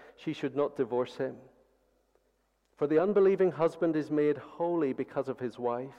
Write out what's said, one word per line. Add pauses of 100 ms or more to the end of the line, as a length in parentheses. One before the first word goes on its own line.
(160)
she
should
not
divorce
him. (1400)
For
the
unbelieving
husband
is
made
holy
because
of
his
wife